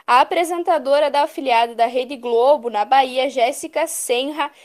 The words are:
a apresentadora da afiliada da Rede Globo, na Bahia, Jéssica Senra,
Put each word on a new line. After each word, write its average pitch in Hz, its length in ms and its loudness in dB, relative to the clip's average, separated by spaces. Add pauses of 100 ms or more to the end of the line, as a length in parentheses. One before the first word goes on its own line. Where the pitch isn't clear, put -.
a 254 140 4
apresentadora 311 920 0
da 285 120 2
afiliada 233 520 0
da 226 100 2
Rede 254 300 -4
Globo, 240 540 2
na 214 160 -2
Bahia, 262 440 2
Jéssica 277 580 -2
Senra, 285 600 -4 (160)